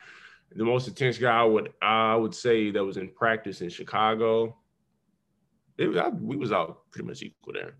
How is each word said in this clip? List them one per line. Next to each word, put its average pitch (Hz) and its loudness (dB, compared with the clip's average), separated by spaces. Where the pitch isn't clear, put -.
the 107 -2
most 123 0
intense 120 -2
guy 117 4
I 120 6
would, 107 2
I 110 4
would 110 0
say 113 2
that 101 0
was 98 -6
in 95 -8
practice 110 -2
in 87 -6
Chicago, 110 0
it 165 0
was, - -2
I, 156 0
we 117 -6
was 107 -2
all 85 -2
pretty - -12
much - -12
equal - -16
there. 50 -10